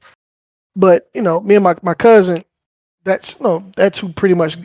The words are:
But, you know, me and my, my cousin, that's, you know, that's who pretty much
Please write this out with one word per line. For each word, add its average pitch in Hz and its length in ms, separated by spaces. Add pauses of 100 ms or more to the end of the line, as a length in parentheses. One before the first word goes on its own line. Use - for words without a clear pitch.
(800)
But, 185 360
you - 80
know, 170 180
me 202 140
and 208 100
my, 175 180
my 170 120
cousin, 185 500 (600)
that's, - 260
you - 100
know, 190 240 (120)
that's 190 220
who 190 140
pretty 185 220
much 165 300